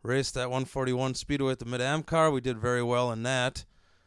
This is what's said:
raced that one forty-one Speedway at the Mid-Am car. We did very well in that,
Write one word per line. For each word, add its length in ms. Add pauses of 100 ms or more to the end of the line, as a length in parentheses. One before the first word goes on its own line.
raced 340
that 140
one 140
forty-one 480
Speedway 400
at 60
the 80
Mid-Am 360
car. 280
We 100
did 160
very 260
well 300
in 120
that, 420 (400)